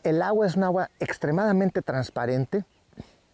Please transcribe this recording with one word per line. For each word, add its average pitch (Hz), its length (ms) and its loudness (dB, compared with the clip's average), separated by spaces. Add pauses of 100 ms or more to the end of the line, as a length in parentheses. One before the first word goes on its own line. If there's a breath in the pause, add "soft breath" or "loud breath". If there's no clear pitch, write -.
el 160 160 2
agua 208 260 2
es 160 80 -2
un 190 80 2
agua 180 280 0 (100)
extremadamente 190 800 0
transparente, 127 840 -2 (720 loud breath)